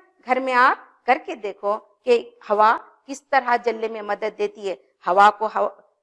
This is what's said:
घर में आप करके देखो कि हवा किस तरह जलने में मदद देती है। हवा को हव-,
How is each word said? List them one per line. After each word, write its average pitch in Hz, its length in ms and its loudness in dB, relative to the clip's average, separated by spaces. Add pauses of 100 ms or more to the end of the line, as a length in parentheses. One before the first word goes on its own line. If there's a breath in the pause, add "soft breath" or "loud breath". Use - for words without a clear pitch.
(280)
घर 254 120 0
में 262 140 -6
आप 262 340 2 (200)
करके 294 300 -2
देखो 208 380 -6
कि - 720 -4
हवा 214 240 4 (360)
किस 269 140 -14 (100)
तरह 247 260 0
जलने 226 300 -4
में 220 160 -10
मदद 208 340 -6
देती 208 300 -6
है। 180 100 -6 (280)
हवा 196 260 6
को 214 160 -6
हव-, 202 240 -4 (320)